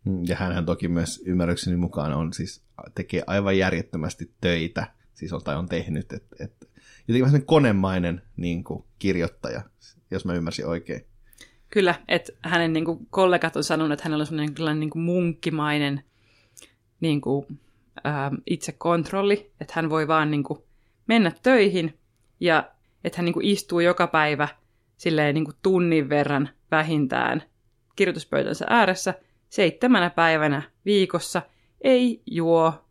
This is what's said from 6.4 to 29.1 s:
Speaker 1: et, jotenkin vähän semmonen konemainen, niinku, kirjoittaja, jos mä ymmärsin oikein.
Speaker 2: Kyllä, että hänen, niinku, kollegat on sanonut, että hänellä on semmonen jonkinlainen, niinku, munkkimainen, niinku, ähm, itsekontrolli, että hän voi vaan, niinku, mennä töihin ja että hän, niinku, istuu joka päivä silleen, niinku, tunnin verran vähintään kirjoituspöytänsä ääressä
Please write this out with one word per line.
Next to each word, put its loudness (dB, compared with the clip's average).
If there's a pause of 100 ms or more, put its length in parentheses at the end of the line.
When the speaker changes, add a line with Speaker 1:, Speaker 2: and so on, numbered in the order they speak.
Speaker 1:
et, -14
jotenkin -4
vähän 4
semmonen 4
konemainen, 2 (140)
niinku, -6 (120)
kirjoittaja, -4 (480)
jos -6
mä -2
ymmärsin -4
oikein. -8 (640)
Speaker 2:
Kyllä, 2 (140)
että -2 (100)
hänen, 0
niinku, -4
kollegat 2
on -2
sanonut, 0
että -6
hänellä -2
on -2
semmonen -4
jonkinlainen, -4
niinku, -4
munkkimainen, -2 (960)
niinku, 0 (600)
ähm, -2 (120)
itsekontrolli, -2
että -12
hän -2
voi 0
vaan, 2
niinku, -4 (400)
mennä 4 (100)
töihin 4 (420)
ja 2 (340)
että -6
hän, -2
niinku, 0
istuu 0
joka 4
päivä 2 (480)
silleen, 2
niinku, -2 (100)
tunnin 2
verran 0 (220)
vähintään 0 (540)
kirjoituspöytänsä -2
ääressä 2 (340)